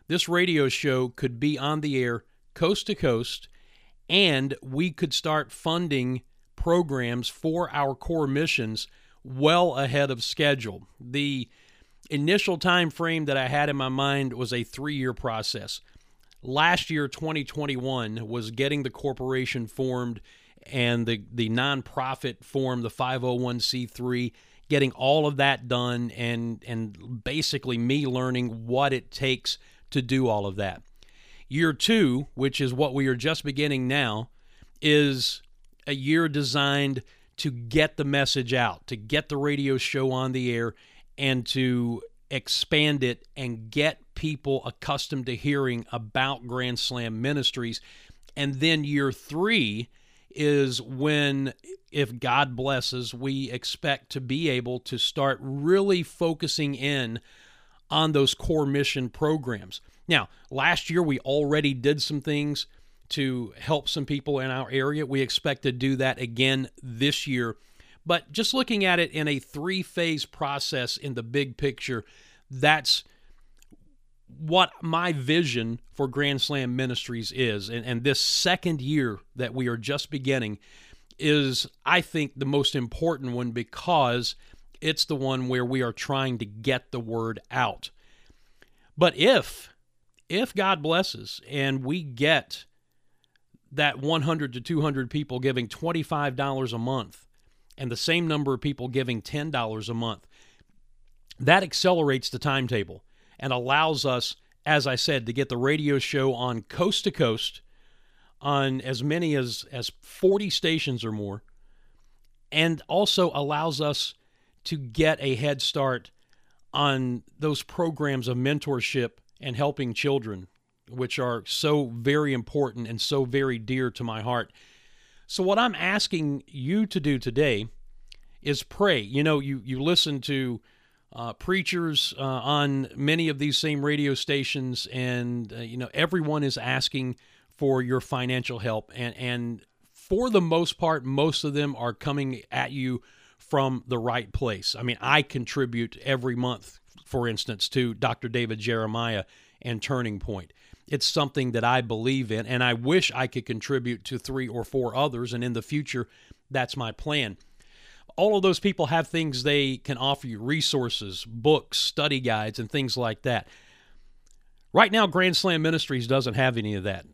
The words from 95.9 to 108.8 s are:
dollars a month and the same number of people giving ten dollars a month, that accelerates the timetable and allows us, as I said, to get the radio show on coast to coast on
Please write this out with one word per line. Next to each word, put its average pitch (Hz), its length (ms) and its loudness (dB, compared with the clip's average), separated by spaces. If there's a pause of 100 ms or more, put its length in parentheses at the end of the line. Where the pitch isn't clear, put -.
dollars 135 360 -2
a 117 60 -4
month 117 500 -4 (500)
and 131 140 -6
the 117 60 -4
same 170 300 2
number 147 260 2
of 120 80 -2
people 135 260 -4
giving 123 340 -2
ten 151 300 -6
dollars 110 380 -4
a 117 40 -4
month, 113 340 -4 (1120)
that 165 240 6
accelerates 160 640 2
the 123 100 -6
timetable 120 640 -2 (360)
and 135 140 -4
allows 139 520 2
us, 123 300 0 (300)
as 147 220 4
I 131 80 2
said, 131 300 0
to 117 80 -2
get 131 160 0
the 123 80 -2
radio 143 420 2
show 135 340 0
on 120 300 -2
coast 196 420 0
to 202 60 2
coast - 500 0 (800)
on 139 400 0